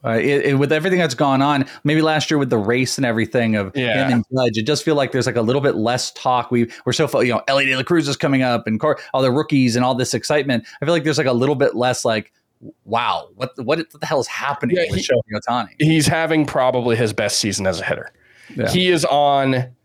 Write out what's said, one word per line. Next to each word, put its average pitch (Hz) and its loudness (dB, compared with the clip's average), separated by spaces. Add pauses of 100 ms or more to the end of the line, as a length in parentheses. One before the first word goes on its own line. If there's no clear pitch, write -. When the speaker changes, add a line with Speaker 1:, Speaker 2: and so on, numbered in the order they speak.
Speaker 1:
Uh, 120 -4
it, 139 2
it, 143 2
with 139 2
everything 175 0
that's 165 0
gone 135 2
on, 139 2 (180)
maybe 156 2
last 156 0
year 156 2
with 139 0
the 123 2
race 120 0
and 139 -2
everything 113 0
of 98 -4
Speaker 2:
Yeah. 131 0
Speaker 1:
him - 2
and 117 0
Judge, 120 0
it 113 -2
does 143 -2
feel 160 0
like 135 0
there's, 127 0
like, 117 -2
a 117 0
little 127 2
bit 131 2
less 117 -2
talk. 123 -2
We, 120 0 (140)
we're 127 -2
so 156 0
fo-, 131 0
you 120 2
know, 107 0
Ellie 139 2
De 131 0
La 131 -2
Cruz 160 2
is 139 -4
coming 135 0
up 120 0
and 110 -2
Cor-, 151 0 (160)
all 135 2
the 135 4
rookies 131 2
and 127 2
all 131 2
this 123 -2
excitement. 131 0 (160)
I 143 -6
feel 165 2
like 160 0
there's, 143 0
like, 143 2
a 127 2
little 127 2
bit 135 2
less, 123 0
like, 110 -2 (540)
wow, 117 -2
what, 127 -8
what 147 -2
the 151 -12
hell 143 0
is 113 -4
happening 139 -4
Speaker 2:
Yeah, 175 0
Speaker 1:
with 180 -2
Speaker 2:
he, - -6
Speaker 1:
Shohei 110 -2
Ohtani? 120 -4
Speaker 2:
he's 156 2
having 160 0
probably 127 0
his 110 0
best 104 -2
season 98 -2
as 90 -2
a - -10
hitter. - -6 (420)
Speaker 1:
Yeah. 107 -2
Speaker 2:
He 185 0
is 175 2
on 139 2